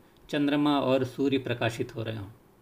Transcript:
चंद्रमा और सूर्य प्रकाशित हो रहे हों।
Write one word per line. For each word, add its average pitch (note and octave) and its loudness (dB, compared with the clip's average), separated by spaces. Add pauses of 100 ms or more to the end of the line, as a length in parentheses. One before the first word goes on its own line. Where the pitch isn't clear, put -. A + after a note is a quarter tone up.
(300)
चंद्रमा D3 2
और C3 4
सूर्य C3+ 0
प्रकाशित A#2+ -4
हो A2+ -6
रहे A2 -6
हों। G2+ -10 (340)